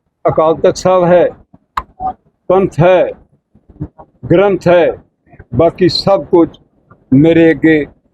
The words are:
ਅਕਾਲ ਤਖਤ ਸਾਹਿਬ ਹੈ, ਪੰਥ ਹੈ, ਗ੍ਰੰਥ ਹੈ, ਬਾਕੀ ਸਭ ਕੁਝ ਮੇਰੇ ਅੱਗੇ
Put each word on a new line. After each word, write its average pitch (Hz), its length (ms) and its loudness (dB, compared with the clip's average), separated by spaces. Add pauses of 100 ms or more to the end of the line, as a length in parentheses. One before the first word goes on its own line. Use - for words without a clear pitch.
(260)
ਅਕਾਲ 160 300 0
ਤਖਤ 160 220 -2
ਸਾਹਿਬ 185 280 0
ਹੈ, 170 220 2 (1200)
ਪੰਥ 185 300 -2
ਹੈ, 165 320 2 (1200)
ਗ੍ਰੰਥ 190 360 0
ਹੈ, 175 180 2 (680)
ਬਾਕੀ 165 340 0
ਸਭ 190 360 -2
ਕੁਝ 170 240 0 (640)
ਮੇਰੇ 160 380 2
ਅੱਗੇ 151 320 0 (300)